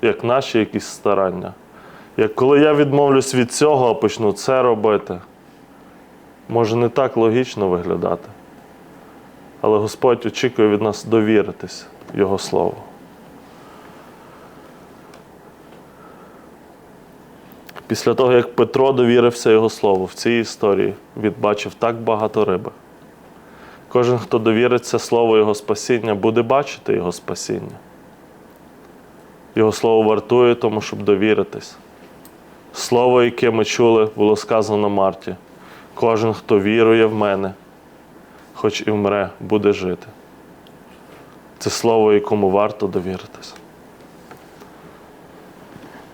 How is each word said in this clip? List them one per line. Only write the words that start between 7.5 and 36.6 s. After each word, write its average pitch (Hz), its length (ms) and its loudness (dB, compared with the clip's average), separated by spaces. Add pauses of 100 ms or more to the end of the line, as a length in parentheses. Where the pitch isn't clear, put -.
виглядати. 90 600 -4 (1300)
Але 107 160 2
Господь 117 480 0
очікує 113 440 0
від 104 120 2
нас 107 240 -4
довіритись 107 800 0 (280)
Його 98 240 0
Слову. 92 380 -2 (4000)
Після 113 260 0
того, 127 200 4
як 120 220 2
Петро 131 360 2
довірився 120 600 2
Його 110 180 4
Слову, 95 360 0
в 90 80 -14
цій 117 200 -2
історії 101 600 0 (240)
він 107 220 -2
бачив 104 340 -2
так 113 220 -2
багато 110 500 -2
риби. 95 260 -4 (1160)
Кожен, 123 280 0
хто 110 220 -2
довіриться 117 600 0
Слову 117 380 2
Його 107 180 4
спасіння, 110 600 -4
буде 113 260 0
бачити 120 520 -2
Його 90 180 -2
спасіння. 98 640 -10 (1800)
Його 110 160 4
Слово 110 380 2
вартує 120 460 2
тому, 110 260 -4
щоб 104 200 -10
довіритись. 101 760 0 (960)
Слово, 123 500 2
яке 120 280 0
ми 110 140 0
чули, 113 500 2
було 107 200 2
сказано 104 540 -2
Марті: 95 460 -2 (580)
«Кожен, 113 400 0
хто 101 260 0
вірує 113 460 4